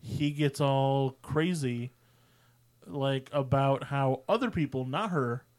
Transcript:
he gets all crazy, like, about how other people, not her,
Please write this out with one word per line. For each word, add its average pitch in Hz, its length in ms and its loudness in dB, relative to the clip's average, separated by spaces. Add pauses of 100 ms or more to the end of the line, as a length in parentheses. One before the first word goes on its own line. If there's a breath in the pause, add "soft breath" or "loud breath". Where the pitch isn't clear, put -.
he 147 300 -2
gets 147 300 0
all 135 600 2
crazy, 139 680 -2 (960)
like, 135 460 -2
about 139 520 2
how 135 440 0
other 233 240 2
people, 143 320 -2
not 170 260 -4
her, 127 320 -2 (160)